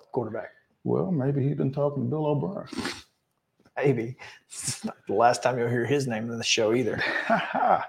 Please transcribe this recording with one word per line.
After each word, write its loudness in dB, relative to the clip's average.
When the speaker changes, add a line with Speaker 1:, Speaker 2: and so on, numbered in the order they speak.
Speaker 1:
quarterback. -6
Speaker 2:
Well, 0
maybe 0
he's 0
been 0
talking -2
to -2
Bill -2
O'Brien. -2
Speaker 1:
Maybe. 2
It's -8
not -6
the -2
last 4
time 2
you'll 0
hear 2
his 2
name -4
in -6
the -6
show 4
either. 2
Speaker 2:
<laughs> 4